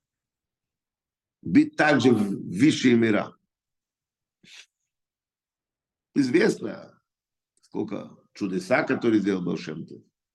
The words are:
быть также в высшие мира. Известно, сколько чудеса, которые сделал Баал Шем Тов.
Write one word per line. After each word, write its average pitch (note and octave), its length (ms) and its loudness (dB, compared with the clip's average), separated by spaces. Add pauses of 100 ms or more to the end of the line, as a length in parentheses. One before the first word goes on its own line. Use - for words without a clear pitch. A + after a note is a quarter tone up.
(1400)
быть D3+ 340 2
также C#3 360 4
в A2 80 2 (300)
высшие B2 460 2
мира. A2 400 0 (2750)
Известно, - 840 -2 (600)
сколько - 560 -10 (160)
чудеса, G2+ 500 -2
которые A2+ 380 0
сделал F#2+ 220 -2
Баал F2 140 -4
Шем D#2 280 -12
Тов. - 160 -20 (340)